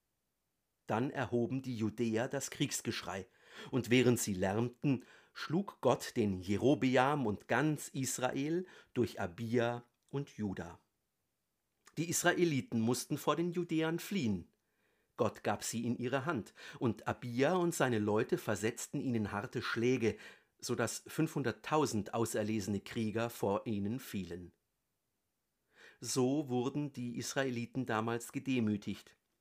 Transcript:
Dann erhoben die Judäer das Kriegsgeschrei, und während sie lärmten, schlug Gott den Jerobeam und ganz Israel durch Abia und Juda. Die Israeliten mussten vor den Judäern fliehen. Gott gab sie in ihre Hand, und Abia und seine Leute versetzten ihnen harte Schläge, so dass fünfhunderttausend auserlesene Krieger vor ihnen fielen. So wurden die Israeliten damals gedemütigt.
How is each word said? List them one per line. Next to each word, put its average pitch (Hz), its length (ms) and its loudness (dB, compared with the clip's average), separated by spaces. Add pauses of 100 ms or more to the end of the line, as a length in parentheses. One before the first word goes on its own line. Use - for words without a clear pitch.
(880)
Dann 117 240 0
erhoben 120 520 -2
die 127 140 -6
Judäer 110 520 0
das 135 220 -6
Kriegsgeschrei, 98 760 -4 (440)
und 120 180 0
während 123 320 6
sie 104 140 -2
lärmten, 117 680 0 (280)
schlug - 480 -4
Gott - 360 2
den 101 240 2
Jerobeam 123 840 4
und 104 220 -4
ganz 143 400 0
Israel 139 800 -2 (260)
durch - 280 0
Abia 117 640 0 (260)
und 139 200 -6
Juda. 90 480 -6 (1160)
Die 165 140 -2
Israeliten 170 720 2
mussten 123 360 2
vor 147 180 2
den 175 160 0
Judäern 165 480 0
fliehen. 110 520 -2 (680)
Gott - 280 0
gab 104 200 -2
sie 120 220 -4
in 120 100 0
ihre 120 300 -2
Hand, 135 260 -4 (260)
und 117 300 -2
Abia 123 460 2
und 175 200 2
seine 123 260 2
Leute 107 360 2
versetzten 107 640 -2
ihnen 110 320 0
harte 110 300 -4
Schläge, 117 560 2 (400)
so - 160 -4
dass 113 320 -2
fünfhunderttausend 127 1080 0
auserlesene 107 680 0
Krieger 113 500 -2
vor 101 360 -2
ihnen 107 320 -2
fielen. 87 540 -8 (1500)
So 131 500 2
wurden 131 420 0
die 123 240 -6
Israeliten 127 680 -2
damals 117 460 0
gedemütigt. 110 840 0 (240)